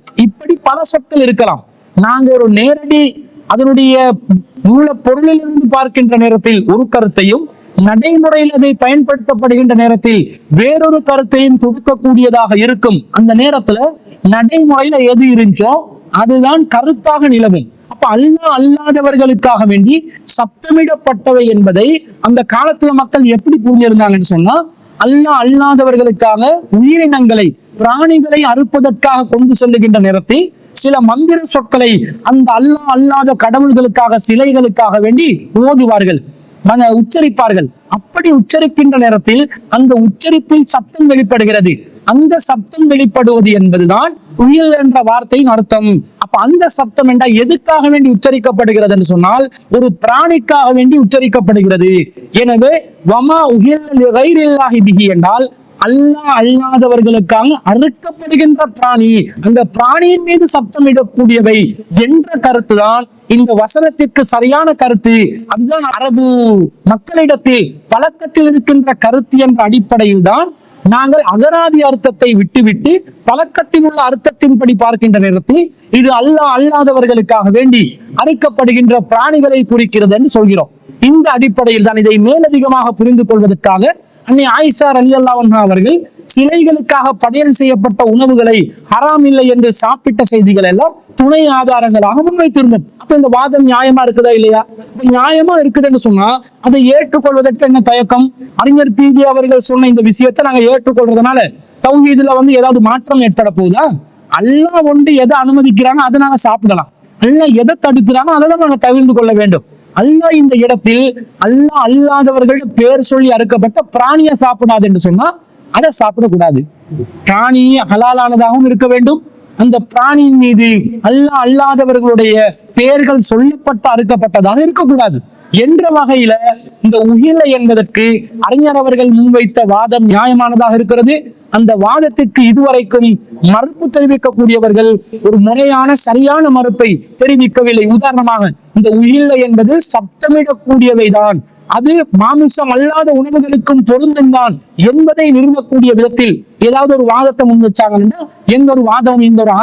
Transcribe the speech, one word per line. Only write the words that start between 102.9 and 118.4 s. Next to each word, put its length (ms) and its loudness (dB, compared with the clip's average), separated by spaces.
ஏற்பட 220 -2
போகுதா? 260 0
அல்லாஹ் 520 0
ஒன்று 200 2
எதை 100 2
அனுமதிக்கிறானோ 640 0
அதை 160 0
நாங்க 220 -2
சாப்பிடலாம், 440 -2
அல்லாஹ் 260 2
எதை 120 0
தடுக்கிறானோ 500 0
அதை 160 2
தான் 120 -2
நாங்க 220 0
தவிர்த்து 320 2
கொள்ள 220 0
வேண்டும். 240 0
அல்லாஹ் 400 0
இந்த 140 2
இடத்தில் 400 0
அல்லாஹ் 420 0
அல்லாதவர்கள் 720 0
பேர் 300 2
சொல்லி 260 2
அறுக்கப்பட்ட 420 -2
பிராணியை 480 0
சாப்பிடாது 480 0
என்று 160 -2
சொன்னா 220 0
அதை 140 0
சாப்பிடக்கூடாது. 600 0
பிராணி 360 0
ஹலாலானதாகவும் 760 0